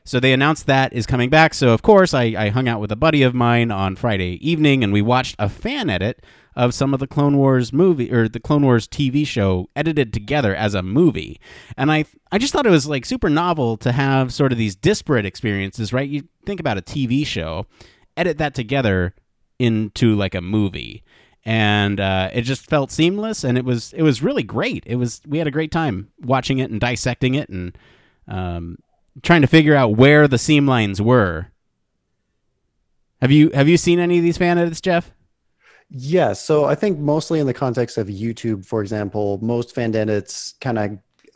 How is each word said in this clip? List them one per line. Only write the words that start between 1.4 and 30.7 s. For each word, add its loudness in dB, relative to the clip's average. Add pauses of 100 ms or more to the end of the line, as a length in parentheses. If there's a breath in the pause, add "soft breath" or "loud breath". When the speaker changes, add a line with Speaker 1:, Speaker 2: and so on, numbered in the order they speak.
Speaker 1:
So, 4
of 2
course, 6
I, 0
I 0
hung 0
out -2
with -6
a -6
buddy 2
of 4
mine 2
on -4
Friday -4
evening, 2
and 0
we 2
watched 0
a -2
fan -6
edit -4 (340 soft breath)
of 0
some -2
of -2
the -6
Clone 2
Wars 2
movie, 2
or 2
the -12
Clone 0
Wars 4
T -2
V 0
show -2
edited -2
together -2
as -2
a -2
movie. 0 (380 loud breath)
And 0
I, 0 (260)
I 2
just -4
thought 0
it 4
was, 4
like, -4
super -4
novel 0
to -2
have 0
sort 0
of -4
these -2
disparate -2
experiences, -6
right? -2
You -8 (180)
think -8
about -4
a -8
T -6
V 0
show, -8 (500 soft breath)
edit -2
that -4
together -2 (460)
into, 2
like, -2
a -6
movie. -4 (440 soft breath)
And, 0
uh, 0
it -2
just -6
felt 0
seamless, -2
and 0
it -2
was, -4
it -4
was 2
really -2
great. -6
It -6
was, -4
we -4
had -2
a -4
great -4
time -4 (120)
watching -2
it -4
and -4
dissecting -2
it -4
and, -10 (480 soft breath)
um, -8 (440)
trying 4
to 6
figure 6
out 2
where 8
the 2
seam 2
lines 0